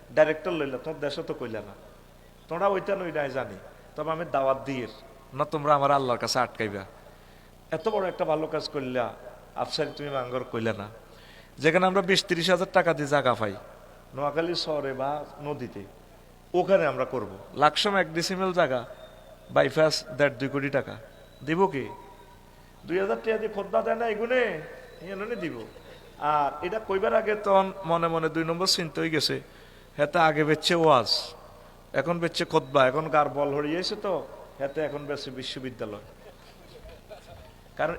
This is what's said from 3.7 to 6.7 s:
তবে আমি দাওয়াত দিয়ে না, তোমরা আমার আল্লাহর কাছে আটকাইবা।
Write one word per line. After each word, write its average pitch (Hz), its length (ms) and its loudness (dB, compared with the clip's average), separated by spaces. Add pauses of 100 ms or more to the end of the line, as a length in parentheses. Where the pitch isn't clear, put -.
তবে 151 140 -4
আমি 160 220 -4
দাওয়াত 135 320 2
দিয়ে 131 220 -4 (460)
না, 139 120 -2
তোমরা 147 300 2
আমার 139 160 4
আল্লাহর 131 280 2
কাছে 123 200 -2
আটকাইবা। 104 460 -2 (840)